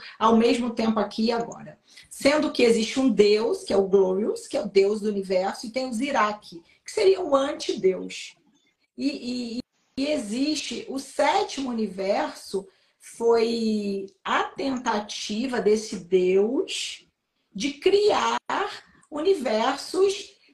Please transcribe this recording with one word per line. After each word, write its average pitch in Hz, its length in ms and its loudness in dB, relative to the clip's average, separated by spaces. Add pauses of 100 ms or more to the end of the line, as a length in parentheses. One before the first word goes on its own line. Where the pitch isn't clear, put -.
(180)
ao 226 180 4
mesmo 240 360 4
tempo 220 280 0
aqui 208 260 -2
e 233 60 2
agora. - 460 -8 (320)
Sendo 285 420 2
que - 120 2
existe 220 360 4
um 262 100 4
Deus, 208 540 4
que - 80 -6
é 202 60 4
o 196 100 2
Glorious, 196 600 0
que - 100 -4
é 294 40 0
o 254 60 -6
Deus 196 340 2
do 208 80 -2
universo, 196 560 -2
e 220 60 -12
tem 262 160 -4
o 254 60 -8
Zirac, 226 680 -2 (220)
que - 80 -18
seria 381 300 4
o 285 140 2
antideus. 190 1000 -2 (600)
E, 247 640 -6 (380)
e, 262 40 -4
e 277 60 0
existe 262 840 -4
o 262 100 -6
sétimo 277 720 -2
universo, 196 1000 -4 (320)
foi 220 1080 0 (160)
a 285 200 0
tentativa 233 1160 -4
desse 214 360 0
Deus 185 1080 0 (480)
de 277 200 -4
criar 370 640 2 (720)
universos 302 1300 0 (160)